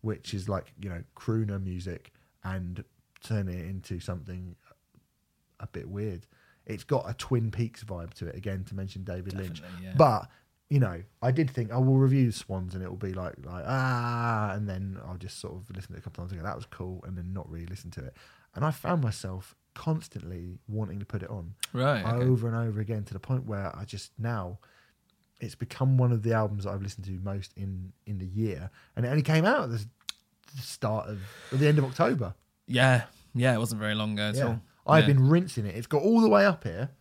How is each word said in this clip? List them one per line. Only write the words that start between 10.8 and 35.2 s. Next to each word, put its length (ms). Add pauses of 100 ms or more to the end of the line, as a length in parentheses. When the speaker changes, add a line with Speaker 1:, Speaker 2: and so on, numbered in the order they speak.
Speaker 1:
I 80
did 180
think, 240
"Oh, 60
we'll 180
review 340
Swans 440
and 80
it'll 140
be 160
like, 200 (100)
like, 220
ah," 880
and 160
then 380
I'll 100
just 220
sort 160
of 200
listen 180
to 40
it 20
a 40
couple 180
times 120
and 80
go, 40
"That 100
was 120
cool," 400
and 100
then 160
not 160
really 160
listen 260
to 140
it. 80 (400)
And 100
I 60
found 320
myself 540 (180)
constantly 920
wanting 320
to 60
put 180
it 80
on 240 (180)
Speaker 2:
Right, 320
okay. 200
Speaker 1:
over 220
and 80
over 240
again, 260
to 80
the 60
point 260
where 300
I 100
just 340
now, 400 (800)
it's 160
become 420
one 140
of 120
the 100
albums 320
that 60
I've 120
listened 220
to 180
most 340
in, 340 (140)
in 140
the 80
year. 420 (260)
And 100
it 40
only 140
came 220
out 180
at 60
the 60
s-, 120 (680)
the 60
start 480
of, 100 (320)
at 80
the 80
end 100
of 80
October. 480 (340)
Speaker 2:
Yeah, 360 (320)
yeah, 180
it 60
wasn't 220
very 140
long 180
ago 160
at 60
Speaker 1:
Yeah. 120
Speaker 2:
all. 140 (260)
Speaker 1:
I've 200
Speaker 2:
Yeah. 60
Speaker 1:
been 160